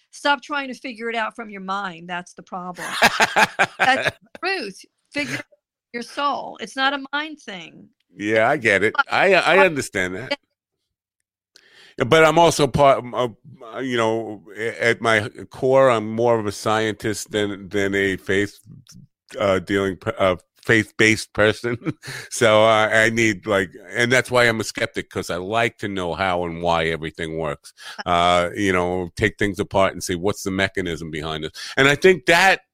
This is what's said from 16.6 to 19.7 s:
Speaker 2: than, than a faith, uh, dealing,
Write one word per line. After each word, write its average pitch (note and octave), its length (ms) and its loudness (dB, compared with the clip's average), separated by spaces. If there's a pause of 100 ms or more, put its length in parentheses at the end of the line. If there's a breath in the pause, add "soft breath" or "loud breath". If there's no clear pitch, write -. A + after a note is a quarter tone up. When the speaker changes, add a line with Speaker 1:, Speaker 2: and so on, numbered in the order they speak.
Speaker 2:
than, G2+ 380 -4
than G2 260 -2
a G2 220 0
faith, G2 420 -4 (800)
uh, G2 200 2
dealing, G2 380 -2